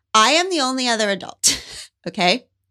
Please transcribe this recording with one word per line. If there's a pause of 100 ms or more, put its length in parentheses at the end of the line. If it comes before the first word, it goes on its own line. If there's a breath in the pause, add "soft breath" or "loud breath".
(140)
I
am
the
only
other
adult,
<laughs>
okay? (240)